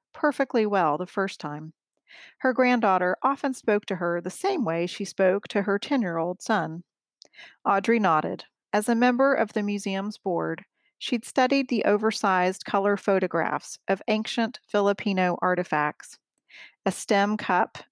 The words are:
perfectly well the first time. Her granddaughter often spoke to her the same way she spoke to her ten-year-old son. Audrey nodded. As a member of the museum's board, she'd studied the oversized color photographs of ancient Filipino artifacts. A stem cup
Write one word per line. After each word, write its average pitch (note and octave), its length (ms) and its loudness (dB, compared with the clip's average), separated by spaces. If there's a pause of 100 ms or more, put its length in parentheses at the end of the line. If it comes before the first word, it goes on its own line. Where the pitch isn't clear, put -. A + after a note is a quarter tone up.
(120)
perfectly C4+ 540 0
well F3 320 2
the F3+ 60 -4
first G3 360 -4
time. D#3 320 -10 (640)
Her - 140 0
granddaughter A3 720 2
often C4+ 320 0
spoke G#3 320 0
to F#3+ 100 -4
her F3 240 -2
the F3 100 -8
same F#4 340 -2
way E3+ 220 0
she F#3+ 180 -6
spoke F#3+ 440 0
to G3+ 140 -2
her G3+ 160 0
ten-year-old F3+ 640 -2
son. E3+ 420 -2 (800)
Audrey G3+ 340 2
nodded. E3+ 460 2 (280)
As G#3 160 0
a A#3+ 60 2
member B3 400 4
of - 180 -2
the G#3 100 -2
museum's G3+ 560 -4
board, E3 460 -4 (340)
she'd - 260 -4
studied C4 440 0
the A#3 160 0
oversized G3 800 0
color G3+ 320 0
photographs F#3 840 -2 (100)
of G3 200 0
ancient A3 580 -2
Filipino G3 760 2
artifacts. F3+ 760 -2 (680)
A G3 60 2
stem G3+ 460 0
cup - 420 0 (140)